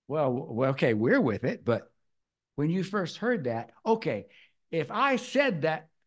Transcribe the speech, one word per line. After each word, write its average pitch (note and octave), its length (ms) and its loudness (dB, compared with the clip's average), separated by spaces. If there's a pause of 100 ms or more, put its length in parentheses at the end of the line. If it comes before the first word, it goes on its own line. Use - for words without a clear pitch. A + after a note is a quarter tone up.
Well, C#3 280 0
w-, C3+ 180 -6
well, C3 180 2
okay, C3+ 220 2
we're B2+ 280 4
with A2+ 240 0
it, F3 200 -2
but A2+ 260 0 (680)
when D3 120 0
you F3+ 140 0
first F#3 360 -4
heard A3 260 -2
that, A#2 260 -4 (160)
okay, E3 400 0 (440)
if D#3+ 200 -2
I B3+ 260 2
said B3 460 0
that, D#3 260 -2 (180)